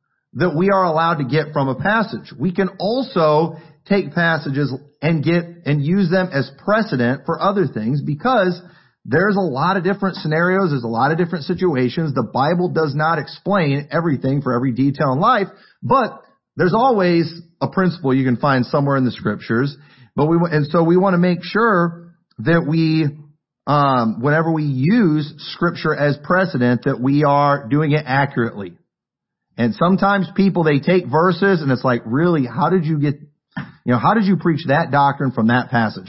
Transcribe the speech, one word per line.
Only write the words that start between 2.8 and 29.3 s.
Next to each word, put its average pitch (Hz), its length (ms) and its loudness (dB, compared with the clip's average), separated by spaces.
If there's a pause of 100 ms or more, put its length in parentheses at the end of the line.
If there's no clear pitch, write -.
take 185 260 0
passages 147 600 -2 (300)
and 165 220 0
get, 170 200 0 (220)
and 143 160 0
use 175 260 2
them 180 240 0
as 135 200 -4 (120)
precedent 143 600 0
for 165 160 -4
other 196 240 2
things, 120 340 -4
because 180 600 -2 (480)
there's 190 260 2
a 202 40 0
lot 170 380 0
of 165 60 -6
different 190 320 -2
scenarios, 175 540 0
there's 131 140 -2
a - 20 -4
lot 120 260 0
of 165 40 0
different 170 300 -4
situations. 156 640 -2
The 123 180 -2
Bible 170 380 0
does 147 260 -2
not 156 240 0
explain 147 720 -2
everything 143 520 -2
for 127 100 -2
every 123 200 0
detail 139 420 0
in 131 40 -2
life, 208 280 2 (360)
but 233 380 0 (360)
there's 175 180 2
always 196 580 2 (260)
a 139 100 -4
principle 180 440 0
you 131 120 2
can 123 120 2
find 131 300 0
somewhere 143 320 0
in 131 80 2
the 117 40 0
scriptures. 117 640 -4 (400)
But 143 120 0
we, 165 100 2 (140)
and 151 160 0
so 175 160 2
we 170 160 4
wanna 190 180 2
make 175 260 2
sure 185 720 0 (280)
that 160 260 2
we, 156 400 2 (600)
um, 127 540 2
whenever 156 320 0
we 156 120 -2
use 151 680 0 (220)
scripture 156 400 -2
as 143 280 0
precedent, 135 600 0
that 113 160 -2
we 139 240 2
are 143 420 2
doing 147 260 0
it 151 120 0
accurately. 117 720 -2 (800)